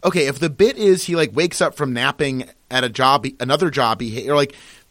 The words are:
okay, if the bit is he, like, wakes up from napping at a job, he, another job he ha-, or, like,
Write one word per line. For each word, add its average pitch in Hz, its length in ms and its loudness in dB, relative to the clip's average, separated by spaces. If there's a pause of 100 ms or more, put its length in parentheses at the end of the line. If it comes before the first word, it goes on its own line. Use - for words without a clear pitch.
okay, 180 240 0
if 131 120 -6
the 160 100 0
bit 202 280 2
is 190 280 2
he, 170 100 -4
like, 156 180 0
wakes 170 280 0
up 165 140 0
from 135 180 -4
napping 131 500 -2 (260)
at 127 140 0
a 123 60 -2
job, 131 340 2
he, 143 160 -8
another 151 300 0
job 117 320 0
he 117 240 -8
ha-, 123 40 -6
or, 147 60 2
like, 143 180 2 (380)